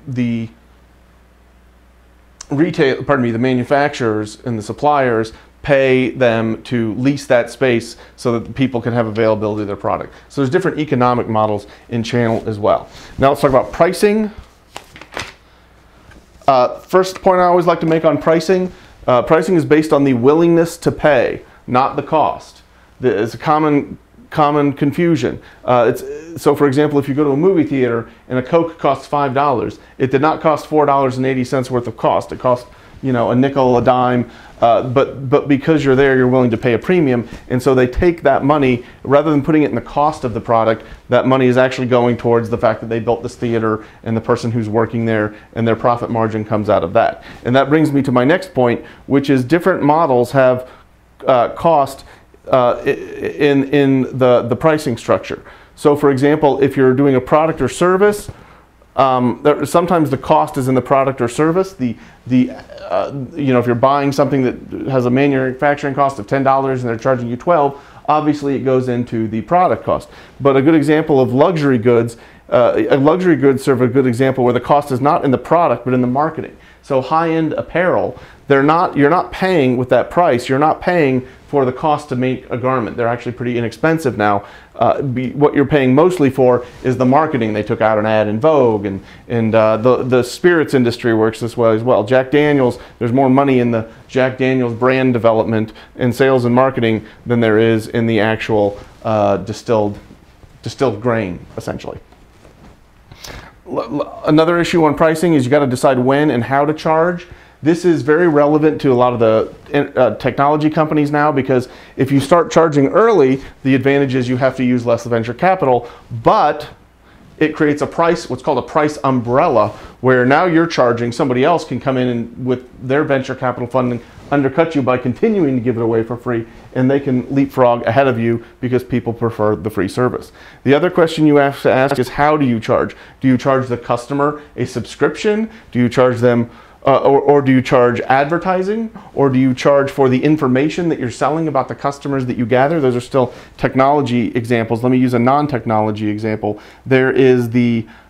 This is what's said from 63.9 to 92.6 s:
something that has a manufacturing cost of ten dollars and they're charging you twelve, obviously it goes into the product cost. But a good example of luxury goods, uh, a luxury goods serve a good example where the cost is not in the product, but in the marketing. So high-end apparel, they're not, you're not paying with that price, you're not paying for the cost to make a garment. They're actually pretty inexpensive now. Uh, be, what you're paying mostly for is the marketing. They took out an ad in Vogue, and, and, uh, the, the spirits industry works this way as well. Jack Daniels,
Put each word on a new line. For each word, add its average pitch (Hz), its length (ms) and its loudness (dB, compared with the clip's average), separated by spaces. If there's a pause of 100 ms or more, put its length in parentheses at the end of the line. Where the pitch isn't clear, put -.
something 135 320 0
that - 460 -6
has 131 160 0
a 123 40 0
manufacturing 135 840 0
cost 139 240 -2
of 101 80 -12
ten 139 160 -2
dollars 135 400 0
and 123 60 -4
they're 117 80 -4
charging 120 320 -2
you 123 80 -6
twelve, 143 440 0 (260)
obviously 147 480 0
it 117 40 -4
goes 127 300 0
into 120 400 -4
the 113 120 -6
product 170 440 0
cost. - 240 -4 (320)
But 135 160 4
a 139 40 4
good 160 140 4
example 151 460 2
of 117 120 0
luxury 147 440 2
goods, 117 400 2 (320)
uh, 117 400 2
a 147 80 4
luxury 160 400 2
goods 131 260 2
serve 127 180 0
a 127 60 2
good 127 180 2
example 131 380 0
where 120 100 2
the 123 60 0
cost 147 320 0
is 127 80 -2
not 147 240 0
in 143 80 0
the 123 60 2
product, 160 480 0
but 127 80 -2
in 127 80 2
the 123 60 0
marketing. 147 480 -4 (280)
So 135 180 -2
high-end 160 520 -2
apparel, 156 680 -2 (300)
they're 139 120 4
not, 156 360 0
you're 143 120 4
not 175 220 0
paying 151 460 0
with 123 120 -4
that 120 220 0
price, 156 380 0
you're 131 100 0
not 151 220 0
paying 139 440 0 (220)
for 139 180 0
the 123 60 -2
cost 147 380 -4
to 131 60 -6
make 127 340 -4
a 123 80 -6
garment. 123 400 -4
They're 117 100 -2
actually 120 260 -6
pretty 120 240 -6
inexpensive 123 600 -2
now. 104 280 0 (280)
Uh, - 280 0
be, 127 300 -4
what 147 220 2
you're 139 120 2
paying 131 280 2
mostly 156 360 2
for 123 360 2 (160)
is 127 160 -2
the 127 80 0
marketing. 131 480 0
They 107 80 -2
took 110 200 -4
out 110 180 2
an 107 60 -2
ad 110 220 2
in 107 120 -4
Vogue, 123 460 2
and, 95 180 -6 (240)
and, 113 260 -2
uh, 110 240 4
the, 123 260 2
the 123 200 2
spirits 175 500 0
industry 120 400 0
works 110 260 0
this 117 160 -8
way 113 200 2
as 113 80 -4
well. 117 200 2
Jack 131 280 0
Daniels, 143 480 2 (180)